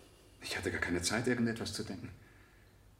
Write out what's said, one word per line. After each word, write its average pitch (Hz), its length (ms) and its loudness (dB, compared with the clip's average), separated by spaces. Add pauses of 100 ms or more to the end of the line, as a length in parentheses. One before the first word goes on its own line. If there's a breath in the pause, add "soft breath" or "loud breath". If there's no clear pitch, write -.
(420)
Ich - 160 -4
hatte 95 140 -2
gar - 100 -2
keine 87 200 2
Zeit, 113 260 2
irgendetwas 117 460 2
zu 107 100 -2
denken. 98 260 -8 (920 soft breath)